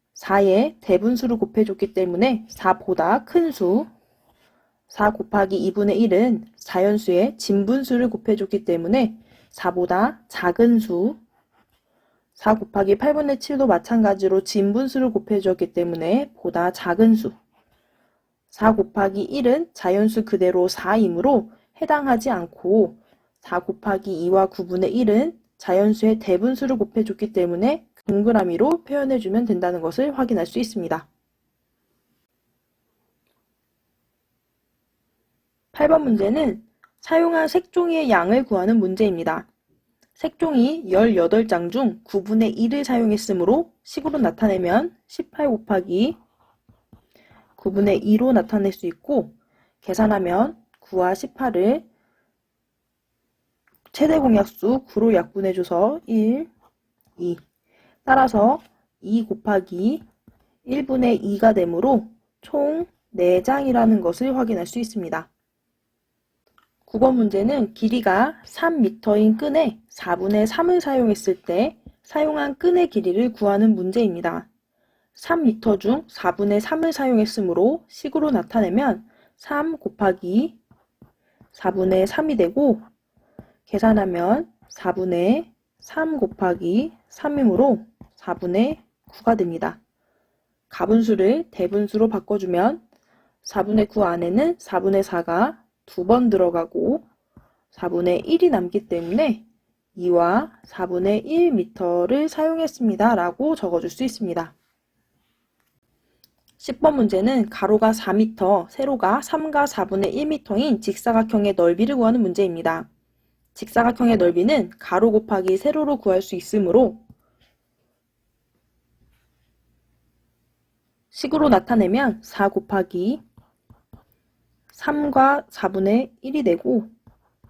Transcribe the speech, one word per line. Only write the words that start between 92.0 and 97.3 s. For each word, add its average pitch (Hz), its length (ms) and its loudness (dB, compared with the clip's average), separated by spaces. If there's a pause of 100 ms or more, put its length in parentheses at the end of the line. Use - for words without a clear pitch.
바꿔주면 202 720 -2 (640)
사분의 208 460 0
구 208 160 0
안에는 180 540 -2
사분의 190 440 0
사가 180 600 -2 (280)
두 175 140 -8
번 240 240 2
들어가고 175 800 -2 (640)